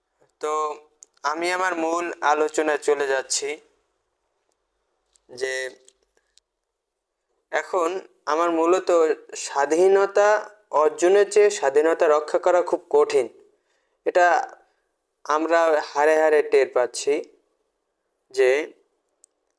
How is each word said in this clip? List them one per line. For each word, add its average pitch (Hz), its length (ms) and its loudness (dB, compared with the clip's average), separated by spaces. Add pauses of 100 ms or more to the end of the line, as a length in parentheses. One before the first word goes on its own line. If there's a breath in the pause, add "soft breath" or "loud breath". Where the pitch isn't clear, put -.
(400)
তো 151 460 -6 (380)
আমি 165 280 -4
আমার 180 240 -2
মূল 165 460 -4
আলোচনায় 151 560 0
চলে 143 300 -2
যাচ্ছি, 139 520 -6 (1700)
যে 131 400 -8 (1800)
এখন 170 480 -4 (260)
আমার 165 260 -2
মূলত 175 400 0 (440)
স্বাধীনতা 196 1120 2 (220)
অর্জনের 170 600 2
চেয়ে 208 180 4
স্বাধীনতা 160 580 2
রক্ষা 151 320 0
করা 180 220 2
খুব 170 280 -4
কঠিন। 143 400 2 (760)
এটা - 520 0 (680)
আমরা 160 580 0
হাড়ে 156 400 0
হাড়ে 151 220 2
টের 139 300 2
পাচ্ছি 139 500 -2 (1080)
যে 131 440 0 (840)